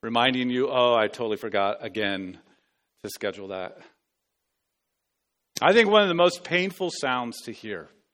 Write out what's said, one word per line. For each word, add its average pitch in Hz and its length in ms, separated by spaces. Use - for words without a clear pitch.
reminding 123 480
you, 127 220
"Oh, 123 240
I 110 140
totally 107 300
forgot 101 460
again 98 540
to 101 80
schedule 98 380
that." 95 300
I 165 120
think 214 180
one 214 120
of 196 60
the 175 60
most 175 300
painful 180 480
sounds 123 500
to 120 100
hear, 101 360